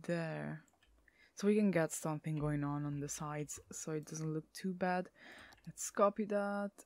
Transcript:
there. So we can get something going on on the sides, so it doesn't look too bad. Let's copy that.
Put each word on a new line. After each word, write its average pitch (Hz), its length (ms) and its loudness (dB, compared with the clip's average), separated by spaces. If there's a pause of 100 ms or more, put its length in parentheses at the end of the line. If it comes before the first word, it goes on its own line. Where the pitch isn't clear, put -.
there. 156 600 -4 (760)
So 202 80 0
we 208 80 8
can 208 160 6
get 165 220 4
something 156 440 -2
going 147 280 2
on 147 200 -2
on 143 140 -2
the 143 100 -4
sides, 151 520 -6 (100)
so - 220 -6
it 156 140 -4
doesn't 156 280 -4
look 156 180 -6
too 190 220 -4
bad. 180 340 0 (580)
Let's - 240 -8
copy 202 340 4
that. 202 480 -2 (140)